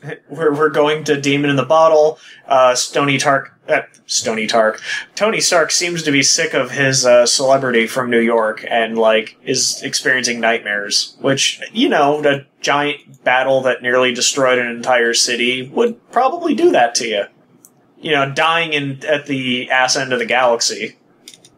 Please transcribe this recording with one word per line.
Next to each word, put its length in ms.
We're, 240
we're 160
going 340
to 160
Demon 300
in 60
the 100
Bottle, 520
uh, 260
Stony 440
Tark, 340
uh, 140
Stony 400
Tark. 340
Tony 260
Stark 300
seems 340
to 60
be 120
sick 320
of 160
his, 340
uh, 220
celebrity 600
from 220
New 120
York 500
and, 260
like, 480
is 380
experiencing 580
nightmares, 800
which, 400
you 200
know, 340
a 220
giant 640
battle 360
that 220
nearly 320
destroyed 440
an 100
entire 440
city 560
would 320
probably 440
do 160
that 240
to 120
you. 180
You 140
know, 180
dying 420
in, 320
at 220
the 440
ass 260
end 180
of 40
the 60
galaxy. 720